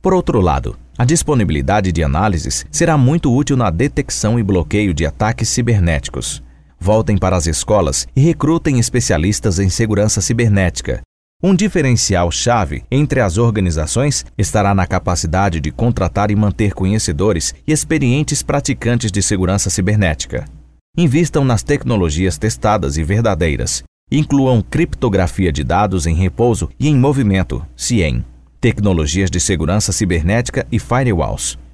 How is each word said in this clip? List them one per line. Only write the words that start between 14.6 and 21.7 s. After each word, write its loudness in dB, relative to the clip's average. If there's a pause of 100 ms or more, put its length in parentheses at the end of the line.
na 2
capacidade -2
de -4
contratar -2
e 0
manter 0
conhecedores -2 (120)
e 2
experientes 0
praticantes -2
de 0
segurança 0
cibernética. -2 (500)
Invistam 2
nas 2
tecnologias 0